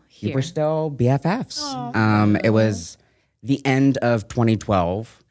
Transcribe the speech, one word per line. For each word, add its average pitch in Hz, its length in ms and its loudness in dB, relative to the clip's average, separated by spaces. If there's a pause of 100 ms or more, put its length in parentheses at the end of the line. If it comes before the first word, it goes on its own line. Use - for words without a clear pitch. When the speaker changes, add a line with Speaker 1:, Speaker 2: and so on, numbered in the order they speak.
(220)
Speaker 1:
We 208 80 -4
Speaker 2:
here? - 60 -4
Speaker 1:
were 131 60 0
still 156 480 -2
B 123 200 0
F 139 180 2
Fs. - 340 -4
Speaker 2:
Aw. - 340 -6
Speaker 1:
Um, 107 480 4
it 113 80 2
was 107 460 0 (460)
the 131 220 -2
end 135 340 2
of 120 280 0
twenty 113 300 2
twelve. 95 720 -2